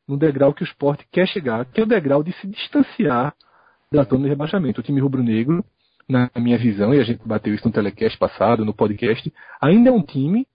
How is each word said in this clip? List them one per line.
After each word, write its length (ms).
no 80
degrau 380
que 80
o 40
Sport 440
quer 160
chegar, 400
que 140
é 40
o 20
degrau 360
de 100
se 140
distanciar 880
da 140
zona 200
de 40
rebaixamento. 520
O 40
time 160
rubro-negro, 640
na 280
minha 200
visão, 380
e 60
a 40
gente 220
bateu 280
isso 120
no 60
telecast 460
passado, 460
no 100
podcast, 580
ainda 300
é 20
um 100
time 520